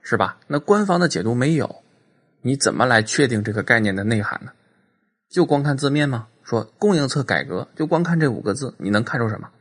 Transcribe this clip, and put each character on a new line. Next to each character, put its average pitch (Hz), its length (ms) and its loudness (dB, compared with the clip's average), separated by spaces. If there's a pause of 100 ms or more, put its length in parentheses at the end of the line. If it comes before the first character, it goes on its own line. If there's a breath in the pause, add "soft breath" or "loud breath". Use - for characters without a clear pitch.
是 - 160 -2
吧？ 92 300 -2
那 143 120 -2
官 208 280 2
方 175 140 2
的 175 80 2
解 85 140 -4
读 117 120 -2
没 131 200 2
有， - 280 -4 (600)
你 131 140 0
怎 - 180 0
么 92 120 2
来 113 160 4
确 139 240 2
定 117 160 -2
这 107 100 -4
个 104 100 -4
概 113 180 4
念 101 140 0
的 98 100 -4
内 110 180 0
涵 - 220 -6
呢？ - 80 -16 (800)
就 180 160 2
光 143 160 2
看 143 140 0
字 139 140 -2
面 147 180 2
吗？ 117 200 -6 (140)
说 113 200 -2 (160)
供 202 160 4
应 143 140 0
侧 139 140 -2
改 80 220 -2
革， 90 300 -6
就 156 120 -4
光 151 160 2
看 170 180 0
这 147 100 2
五 101 100 -6
个 104 120 -2
字， 123 260 -6
你 92 120 -4
能 104 120 2
看 - 160 -4
出 113 100 0
什 110 120 -6
么？ - 80 -16 (120)